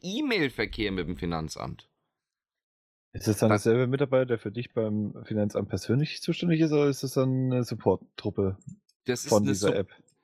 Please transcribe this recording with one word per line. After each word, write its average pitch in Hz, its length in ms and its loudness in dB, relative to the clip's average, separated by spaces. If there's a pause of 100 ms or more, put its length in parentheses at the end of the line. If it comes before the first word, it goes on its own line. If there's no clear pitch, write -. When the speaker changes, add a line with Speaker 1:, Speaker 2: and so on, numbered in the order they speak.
Speaker 1:
E-Mail-Verkehr 170 880 -2
mit 90 160 -2
dem 87 100 -6
Finanzamt. 82 720 -6 (1200)
Speaker 2:
Ist 90 160 -6
das 104 100 2
dann 107 120 4
Speaker 1:
Was? 104 120 4
Speaker 2:
derselbe 120 240 4
Mitarbeiter, 131 400 2
der 120 140 0
für 107 100 -6
dich 120 220 -10
beim 107 420 -2 (100)
Finanzamt 104 440 -2
persönlich 123 520 -2
zuständig 165 400 0
ist, 156 120 4
oder 147 160 4
ist 139 160 -2
das 131 80 -4
dann 131 400 2
eine 123 100 2
Support-Truppe 98 960 -2 (460)
Speaker 1:
Das 123 180 -2
ist 139 60 -10
Speaker 2:
von 107 160 6
Speaker 1:
eine 104 80 2
Speaker 2:
dieser 98 160 0
Speaker 1:
Sup-, 85 80 2
Speaker 2:
App? 98 160 -4 (320)